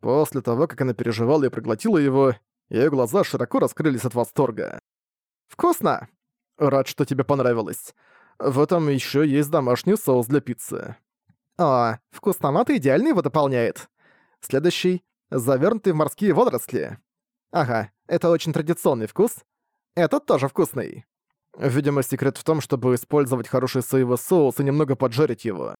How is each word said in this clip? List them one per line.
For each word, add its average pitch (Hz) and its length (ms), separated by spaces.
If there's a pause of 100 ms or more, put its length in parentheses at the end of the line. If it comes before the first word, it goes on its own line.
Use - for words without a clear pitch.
После 139 400
того, 123 260
как - 140
она 127 120
переживала 117 520
и 123 40
проглотила 117 480
его, 135 380 (340)
ее 127 200
глаза 139 360
широко 139 340
раскрылись 139 460
от 120 100
восторга. 117 640 (680)
«Вкусно! 254 600 (500)
Рад, 139 300
что - 180
тебе 135 180
понравилось. 123 720 (440)
В 131 240
этом 160 280
еще 139 340
есть 143 260
домашний 147 480
соус 123 300
для 139 120
пиццы». - 560 (600)
«О, 120 400 (140)
вкус - 260
томата 190 380
идеально 160 340
его 220 120
дополняет. 131 680 (500)
Следующий — 175 640 (260)
завернутый 139 600
в 156 60
морские 156 360
водоросли. 120 640 (540)
Ага, 117 400 (160)
это 170 220
очень 160 240
традиционный 147 540
вкус. - 320 (560)
Этот 269 300
тоже 139 220
вкусный». - 580 (520)
Видимо, 139 460
секрет 135 340
в - 60
том, 160 180
чтобы 127 320
использовать 127 560
хороший 127 320
соевый 123 380
соус 151 400
и 143 40
немного 139 320
поджарить 123 500
его. 71 340